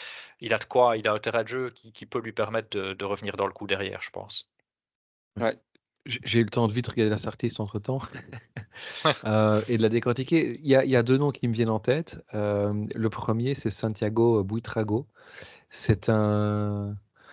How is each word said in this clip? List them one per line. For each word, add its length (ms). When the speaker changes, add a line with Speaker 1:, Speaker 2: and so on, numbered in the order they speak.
Speaker 1:
il 120
a 40
de 80
quoi, 320
il 100
a 60
un 60
terrain 240
de 40
jeu 220
qui, 240
qui 120
peut 140
lui 140
permettre 440
de, 140
de 140
revenir 320
dans 100
le 60
coup 140
derrière, 340
je 80
pense. 420
Speaker 2:
Ouais. 160
Speaker 3:
J-, 160
j'ai 160
eu 40
le 60
temps 180
de 60
vite 140
regarder 240
la 80
startlist 400
entre-temps, 420
<laughs> 500
Speaker 1:
<laughs> 220
Speaker 3:
euh, 420
et 100
de 60
la 60
décortiquer. 720
Il 80
y 80
a, 100
il 40
y 60
a 80
deux 140
noms 140
qui 160
me 60
viennent 160
en 100
tête. 380
Euh, 400
le 160
premier, 420
c'est 160
Santiago 720
Buitrago. 640
C'est 400
un, 840